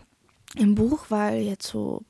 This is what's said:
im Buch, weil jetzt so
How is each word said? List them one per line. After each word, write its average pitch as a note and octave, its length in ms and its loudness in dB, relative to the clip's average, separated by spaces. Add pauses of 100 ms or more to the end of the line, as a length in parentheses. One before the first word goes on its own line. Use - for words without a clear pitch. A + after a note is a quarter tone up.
(560)
im G#3 200 4
Buch, A#3 340 0
weil G#3+ 320 0
jetzt G3+ 260 -6
so - 420 -6